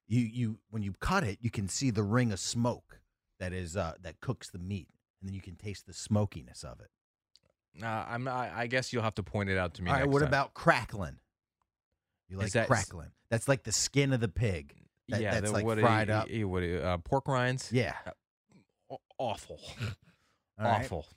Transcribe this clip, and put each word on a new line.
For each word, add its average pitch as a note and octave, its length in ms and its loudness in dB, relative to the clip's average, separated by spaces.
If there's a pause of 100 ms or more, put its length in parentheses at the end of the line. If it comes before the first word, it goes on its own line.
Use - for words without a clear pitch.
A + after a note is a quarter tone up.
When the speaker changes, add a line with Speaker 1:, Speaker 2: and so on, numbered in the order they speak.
Speaker 1:
You, B2+ 140 4
you, A#2 380 0 (100)
when A2 140 -4
you G2 180 -4
cut F#3 240 2
it, G2 160 -4
you A#2 80 0
can G2+ 180 -2
see C3+ 240 0
the G#2+ 120 2
ring A2+ 280 4
of F#2+ 80 -4
smoke - 600 -2 (400)
that F#2 100 -4
is, F2 240 -6
uh, E2+ 280 -2
that E2+ 180 -12
cooks - 280 -6
the - 80 -14
meat, F#2 300 -6 (320)
and F#2+ 80 -10
then F#2+ 80 -6
you F#2+ 60 -8
can F2 160 -14
taste G2+ 280 -10
the G2 60 -20
smokiness G2 720 -2
of - 160 -12
it. - 1040 -20
Speaker 2:
Uh, A2 240 -4
I'm A#2+ 160 -6
not, B2+ 320 -4
I A#2+ 120 -2
guess B2 260 -2
you'll A#2 100 0
have A2+ 120 0
to G#2 80 -4
point G2+ 260 -2
it F#2+ 80 2
out F2+ 160 0
to - 100 -12
me F2+ 60 0
Speaker 1:
All C#3 80 4
right, C3 80 2
Speaker 2:
next C#3+ 80 4
Speaker 1:
what C#3+ 60 6
Speaker 2:
time. D3 100 4
Speaker 1:
about C#3 240 0
crackling? G#2+ 640 2 (1120)
You F2+ 80 -10
Speaker 2:
Is F#2+ 60 -2
Speaker 1:
like G#2 100 -2
Speaker 2:
that A2+ 80 6
s- A2 60 0
Speaker 1:
crackling? F#2 440 0 (180)
That's A2+ 200 2
like C3+ 140 2
the G#2+ 100 -2
skin C#3 400 4
of B2 80 2
the A2+ 80 2
pig. F2 440 0 (360)
That, G2 100 0
Speaker 2:
Yeah, G#2+ 140 0
Speaker 1:
that's G#2 140 2
Speaker 2:
the, G#2+ 40 2
Speaker 1:
like G#2 140 2
Speaker 2:
what, A2+ 120 2
Speaker 1:
fried A2 320 6
Speaker 2:
uh, G#2+ 100 4
Speaker 1:
up. A2 100 -2
Speaker 2:
y-, - 80 -4
y-, A2 80 0
what, F#2 180 0
uh, F2 360 0
pork C3+ 280 0
rinds? B2+ 460 0
Speaker 1:
Yeah. A#2 220 2 (100)
Speaker 2:
Uh, - 60 -10 (800)
aw-, C3 60 -12 (200)
awful. G2+ 420 -6 (1000)
Speaker 1:
All G#2+ 60 -2
right. A2 200 4
Speaker 2:
Awful. F2 200 -6 (120)